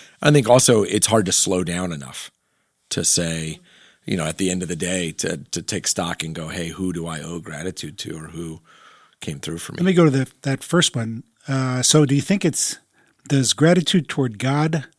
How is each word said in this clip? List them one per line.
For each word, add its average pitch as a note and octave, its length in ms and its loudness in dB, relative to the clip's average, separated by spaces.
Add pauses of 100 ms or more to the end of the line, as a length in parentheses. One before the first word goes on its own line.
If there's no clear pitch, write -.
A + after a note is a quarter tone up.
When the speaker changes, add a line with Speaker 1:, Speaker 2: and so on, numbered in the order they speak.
(220)
Speaker 1:
I D3+ 100 6
think C3 180 6
also A#2+ 340 6
it's G2+ 240 2
hard G#2+ 200 4
to F#2 40 -2
slow F#2 320 0
down F2 280 -4
enough C2+ 400 -12 (580)
to - 160 -4
say, E2 540 -2 (460)
you G2 120 -2
know, D#2+ 80 -2
at D#2 140 -6
the F#2+ 100 0
end F2+ 140 -2
of E2+ 60 -4
the F2+ 60 -6
day, F2 380 -4
to, F2 240 -4
to - 240 -10
take - 240 -6
stock E2+ 380 -4
and D#2+ 100 -10
go, D#2+ 140 -10
"Hey, E2+ 220 -8
who F#2 240 -4
do E2 120 -6
I D#2+ 160 -8
owe E2 180 -10
gratitude D#2+ 600 -10
to, D#2 180 -10
or D#2+ 120 -14
who D#2+ 320 -12 (580)
came E2 200 -10
through D#3+ 180 -8
for - 160 -12
me?" - 60 -10
Speaker 2:
Let F3 60 0
me F#3+ 80 4
go E3+ 120 8
to D3 60 6
the, C3 200 0 (120)
that C3+ 200 -2
first - 320 2
one. A2+ 280 -6 (240)
Uh, C3 340 -2
so D3+ 240 6
do C#3 100 2
you C#3+ 60 2
think G3 240 0
it's, - 320 -2 (500)
does C3+ 260 2
gratitude E3+ 540 4
toward B2 320 -2
God, D3 460 0 (140)